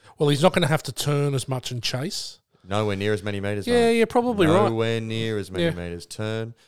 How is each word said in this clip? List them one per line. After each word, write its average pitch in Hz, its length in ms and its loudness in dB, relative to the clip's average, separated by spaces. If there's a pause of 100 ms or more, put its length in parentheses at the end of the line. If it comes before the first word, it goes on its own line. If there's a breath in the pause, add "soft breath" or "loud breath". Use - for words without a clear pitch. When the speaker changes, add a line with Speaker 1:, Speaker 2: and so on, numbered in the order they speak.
(200 soft breath)
Speaker 1:
Well, 147 100 4
he's 135 140 2
not 180 100 6
gonna 175 140 2
have 151 160 2
to - 80 -8
turn 143 420 0
as 131 140 -4
much 127 240 -6
and 120 100 -6
chase. - 580 -6 (260)
Speaker 2:
Nowhere 104 300 0
near 101 160 0
as 101 120 0
many 101 180 -4
metres, 101 260 -4
Speaker 1:
Yeah, 240 200 4
Speaker 2:
mate. 233 120 2
Speaker 1:
yeah, 226 60 4
probably 233 420 2
right. 190 220 4
Speaker 2:
Nowhere 113 320 0
near 113 360 -2
as 95 140 -6
many 92 140 0
Speaker 1:
Yeah. 165 60 2
Speaker 2:
metres. 87 340 -8
Turn, 110 480 -6 (140 soft breath)